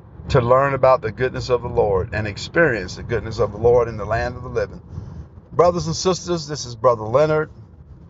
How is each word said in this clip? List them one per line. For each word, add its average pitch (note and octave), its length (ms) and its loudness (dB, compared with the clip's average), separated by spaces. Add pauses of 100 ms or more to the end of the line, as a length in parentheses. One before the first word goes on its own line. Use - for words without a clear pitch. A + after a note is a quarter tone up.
(280)
to C3+ 120 4
learn C3 320 4
about C3 300 4
the A2 100 -4
goodness B2+ 380 -4
of A#2+ 100 2
the A#2+ 80 -8
Lord G#2+ 460 0
and G#2+ 120 -4
experience G#2+ 720 0
the F#2+ 60 -14
goodness A2 360 -4
of G#2 140 0
the G#2 60 -12
Lord A#2+ 300 4
in A2 100 -8
the G2+ 80 -6
land A#2+ 300 -2
of B2 80 -14
the B2+ 40 -12
living. G2 320 -4 (720)
Brothers E3 360 2
and D#3+ 80 -4
sisters, E3+ 500 -2
this D3 180 -8
is A#2+ 100 -10
Brother A2+ 300 2
Leonard. D#3 460 2 (600)